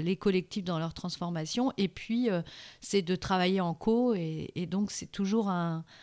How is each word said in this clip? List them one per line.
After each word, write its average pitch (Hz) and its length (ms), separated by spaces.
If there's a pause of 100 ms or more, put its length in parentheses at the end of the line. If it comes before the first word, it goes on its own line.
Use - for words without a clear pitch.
les 175 140
collectifs 185 480
dans 175 160
leur 160 160
transformation. 175 840
Et 196 100
puis, 233 440
euh, 175 100 (400)
c'est 202 220
de 180 120
travailler 185 460
en 170 140
co. 233 400
Et, 160 400
et 175 100
donc, 196 240
c'est - 220
toujours 202 380
un, 170 360 (180)